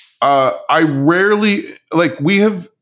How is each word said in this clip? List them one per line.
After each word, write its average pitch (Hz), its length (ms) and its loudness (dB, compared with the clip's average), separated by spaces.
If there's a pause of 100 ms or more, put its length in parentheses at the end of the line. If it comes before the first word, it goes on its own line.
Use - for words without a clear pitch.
(220)
Uh, 135 300 2 (180)
I 160 140 2
rarely, 190 920 0 (180)
like, 165 260 0
we 185 200 0
have 202 300 0 (140)